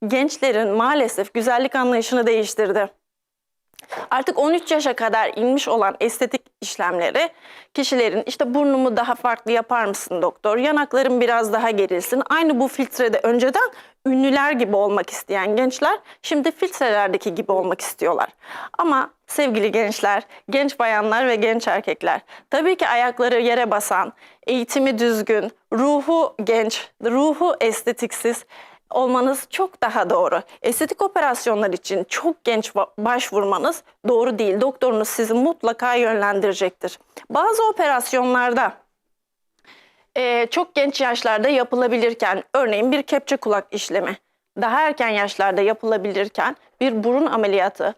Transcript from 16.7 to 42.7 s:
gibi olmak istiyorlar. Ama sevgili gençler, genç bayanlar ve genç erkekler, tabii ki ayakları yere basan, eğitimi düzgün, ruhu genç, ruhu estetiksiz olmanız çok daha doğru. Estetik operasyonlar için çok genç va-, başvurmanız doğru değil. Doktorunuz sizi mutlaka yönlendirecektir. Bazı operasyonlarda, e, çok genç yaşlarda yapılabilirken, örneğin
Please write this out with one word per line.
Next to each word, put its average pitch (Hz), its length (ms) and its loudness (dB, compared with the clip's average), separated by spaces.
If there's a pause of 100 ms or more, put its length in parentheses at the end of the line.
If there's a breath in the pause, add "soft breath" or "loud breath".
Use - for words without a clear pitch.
gibi - 180 -4
olmak 185 280 -2
istiyorlar. - 480 -2 (500 loud breath)
Ama 302 320 0 (160)
sevgili 220 460 0
gençler, 208 500 0 (280 loud breath)
genç 277 280 0
bayanlar 220 500 0
ve 233 80 2
genç 226 320 0
erkekler, 170 520 -2 (300 loud breath)
tabii 330 260 2
ki 311 120 0
ayakları 240 520 0
yere 240 300 0
basan, 202 420 -2 (340 loud breath)
eğitimi 254 520 0
düzgün, 220 520 0 (220)
ruhu 285 600 0 (100)
genç, 226 440 0 (160)
ruhu 294 560 2
estetiksiz 233 840 -2 (460 loud breath)
olmanız 254 600 0
çok 381 320 -4
daha 214 280 0
doğru. 175 320 2 (200 loud breath)
Estetik 294 400 -2
operasyonlar 247 680 0
için 190 340 -4
çok - 400 -4
genç 220 260 0
va-, 196 160 0 (120)
başvurmanız 208 840 0 (260 soft breath)
doğru 233 300 2
değil. 208 220 0
Doktorunuz 247 480 0
sizi 226 260 -2
mutlaka 247 600 0
yönlendirecektir. 202 1040 0 (320 loud breath)
Bazı 440 380 2
operasyonlarda, 247 1040 0 (1400 soft breath)
e, 240 300 0
çok 339 280 -4
genç 285 260 0
yaşlarda 233 480 0
yapılabilirken, 233 960 0 (120)
örneğin 240 380 2